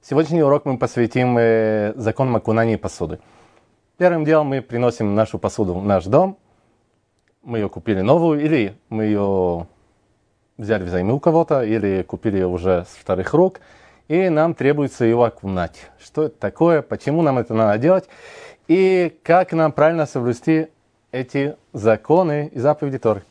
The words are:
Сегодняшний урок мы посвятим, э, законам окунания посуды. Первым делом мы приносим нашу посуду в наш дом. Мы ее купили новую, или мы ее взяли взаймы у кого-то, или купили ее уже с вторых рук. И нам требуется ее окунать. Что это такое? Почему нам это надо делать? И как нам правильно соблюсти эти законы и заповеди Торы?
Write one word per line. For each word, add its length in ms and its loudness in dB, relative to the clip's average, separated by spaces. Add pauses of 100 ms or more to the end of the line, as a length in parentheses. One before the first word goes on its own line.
Сегодняшний 420 0
урок 220 2
мы 140 -4
посвятим, 600 0
э, 560 0
законам 420 -2
окунания 420 0
посуды. 400 -8 (800)
Первым 260 2
делом 220 2
мы 160 -4
приносим 520 -2
нашу 240 0
посуду 360 -4
в 100 -6
наш 200 0
дом. 340 0 (1040)
Мы 160 -6
ее 100 -2
купили 320 -4
новую, 400 2
или 340 0 (140)
мы 160 -4
ее 600 0 (920)
взяли 280 -4
взаймы 280 -2
у 80 -2
кого-то, 420 0
или 400 -2
купили 340 -4
ее 120 0
уже 400 -2
с 80 -20
вторых 380 -4
рук. 260 2 (480)
И 220 0
нам 240 0
требуется 500 -2
ее 160 2
окунать. 680 -4 (120)
Что 220 -4
это 140 -8
такое? 420 0
Почему 400 -4
нам 180 0
это 140 -6
надо 260 2
делать? 300 0 (580)
И 560 2
как 300 2
нам 180 2
правильно 360 2
соблюсти 600 -2 (440)
эти 440 -6 (180)
законы 800 0
и 40 -8
заповеди 400 -2
Торы? 320 0